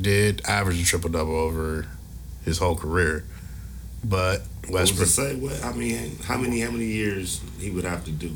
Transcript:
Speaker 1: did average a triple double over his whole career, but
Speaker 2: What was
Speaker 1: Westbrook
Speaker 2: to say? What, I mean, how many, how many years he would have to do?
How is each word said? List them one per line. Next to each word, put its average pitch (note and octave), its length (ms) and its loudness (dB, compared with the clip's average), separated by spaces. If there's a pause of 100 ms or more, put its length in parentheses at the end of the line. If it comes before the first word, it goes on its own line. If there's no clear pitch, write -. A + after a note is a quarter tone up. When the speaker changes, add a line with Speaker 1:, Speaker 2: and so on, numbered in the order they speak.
Speaker 1:
did G2+ 460 4
average G2 360 2
a - 20 2
triple E2 260 2
double D#2+ 260 2
over D#2+ 500 0 (580)
his E2 140 0
whole F2+ 160 4
career, D#2 500 2 (800)
but F#2+ 380 2 (260)
Speaker 2:
What F#2 140 2
was F#2 180 4
Speaker 1:
Westbrook F2+ 80 6
Speaker 2:
to E2+ 60 6
say? C#3 240 2
What, C3 280 -4
I A#2+ 120 -4
mean, A#2 480 -2
how C3 140 0
many, B2 220 0
how A2+ 120 -2
many A#2 140 -2
years G#2 540 -2 (200)
he G2+ 100 -4
would F2+ 140 -2
have F2 220 -2
to D#2+ 40 -6
do? D2+ 260 -4